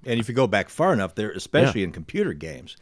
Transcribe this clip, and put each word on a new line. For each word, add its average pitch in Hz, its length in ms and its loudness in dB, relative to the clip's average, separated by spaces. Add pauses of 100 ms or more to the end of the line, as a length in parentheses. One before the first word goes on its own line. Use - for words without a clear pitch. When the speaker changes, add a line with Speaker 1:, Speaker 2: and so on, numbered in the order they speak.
Speaker 1:
And 117 120 -2
if 110 100 -2
you 120 60 -8
go 127 120 4
back 98 240 0
far 170 240 2
enough, 98 200 -2
there, 107 180 -4
especially 120 500 2
Speaker 2:
Yeah. 90 60 0
Speaker 1:
in 82 40 -8
computer 170 400 -4
games, 73 500 -12